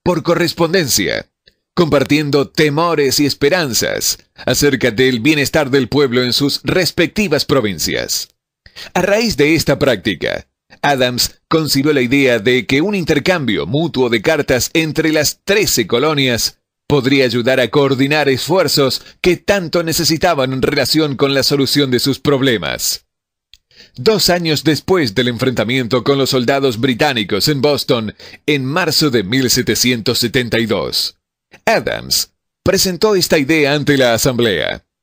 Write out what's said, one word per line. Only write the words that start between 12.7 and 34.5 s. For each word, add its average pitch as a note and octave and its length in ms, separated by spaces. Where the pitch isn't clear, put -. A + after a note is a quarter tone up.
un G#3 140
intercambio C#3+ 680
mutuo C3 440
de A2+ 120
cartas C#3+ 520
entre D#3+ 380
las D3+ 320
trece F3 440
colonias C3 720
podría C3+ 380
ayudar B2 340
a A#2+ 100
coordinar C#3 600
esfuerzos C#3 720
que F3 160
tanto F3+ 440
necesitaban D#3+ 720
en C3 80
relación C#3+ 540
con C#3 180
la C3 80
solución C#3+ 480
de B2 100
sus C3+ 200
problemas. A#2+ 840
Dos F#3+ 340
años E3+ 340
después D3+ 520
del B2 140
enfrentamiento A#2+ 720
con C#3 140
los C3+ 120
soldados C3 500
británicos A#2 680
en D3 140
Boston, B2 520
en C#3+ 200
marzo D#3 440
de A#2+ 140
mil B2 260
setecientos A#2 720
setenta A#2+ 400
y A#2 60
dos, F2+ 520
Adams C2 680
presentó F#3 540
esta E3+ 240
idea D3 340
ante D3 240
la B2 160
Asamblea, G#2+ 720